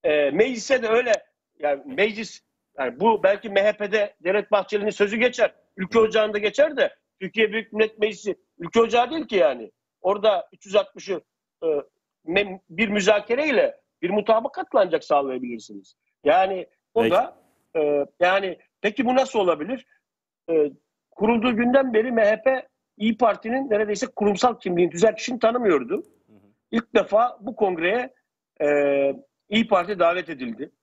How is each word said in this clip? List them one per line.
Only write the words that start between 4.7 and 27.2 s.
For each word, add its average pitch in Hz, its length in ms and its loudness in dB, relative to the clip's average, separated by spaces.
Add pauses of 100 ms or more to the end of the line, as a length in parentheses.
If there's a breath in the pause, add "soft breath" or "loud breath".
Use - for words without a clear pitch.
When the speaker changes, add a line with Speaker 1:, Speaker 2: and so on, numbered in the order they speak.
Speaker 1:
sözü 202 260 -2
geçer. 240 380 0 (220)
Ülke 190 220 -2
Ocağı'nda 220 400 2
geçer 269 380 0
de 190 180 0 (260)
Türkiye 202 320 -2
Büyük 220 200 -8
Millet 214 260 -2
Meclisi 208 380 -4 (220)
Ülke 175 220 0
Ocağı 240 300 2
değil 302 160 -8
ki 214 100 -4
yani. 131 340 0 (300)
Orada 196 520 0
üç - 140 -20
yüz 196 100 -2
altmışı, 190 440 -2 (420)
e, 165 40 -4 (600)
mem-, 190 340 -2 (100)
bir 190 180 -2
müzakereyle, 208 920 0 (220)
bir 180 80 -4
mutabakatla 220 720 0
ancak 160 240 0
sağlayabilirsiniz. 123 920 -4 (280)
Yani 185 420 2 (280)
o 226 80 2
Speaker 2:
Peki. 226 120 2
Speaker 1:
da, 240 220 0 (400)
e, 147 300 0 (140)
yani 185 380 0 (220 soft breath)
peki 214 240 -2
bu 247 100 0
nasıl 262 240 0
olabilir? 180 480 -2 (640)
E, 151 200 2 (400)
kurulduğu 226 460 0
günden 247 380 2
beri 233 180 2
M 226 140 2
H 214 160 0
P 262 260 0 (280)
İYİ 220 200 -2
Parti'nin 233 540 -2
neredeyse 208 360 -2
kurumsal 208 540 0
kimliğini, 175 320 0
tüzel 214 240 2
kişiliğini 247 240 -8
tanımıyordu. 202 560 0
Speaker 2:
Hı - 360 -14
hı. - 160 -20 (220)
Speaker 1:
İlk 226 240 -6
defa 214 460 2